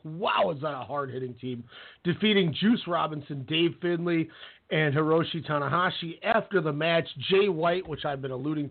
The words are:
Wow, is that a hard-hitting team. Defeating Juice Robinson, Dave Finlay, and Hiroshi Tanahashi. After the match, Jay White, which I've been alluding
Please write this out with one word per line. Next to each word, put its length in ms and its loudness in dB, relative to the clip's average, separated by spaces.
Wow, 520 0
is 60 -10
that 120 -4
a 100 -8
hard-hitting 580 -6
team. 220 -6
Defeating 500 2
Juice 340 2
Robinson, 640 -4
Dave 220 2
Finlay, 480 0
and 240 2
Hiroshi 560 2
Tanahashi. 760 -2
After 380 2
the 100 0
match, 360 2
Jay 180 6
White, 400 0
which 160 -6
I've 160 -4
been 80 -6
alluding 420 -4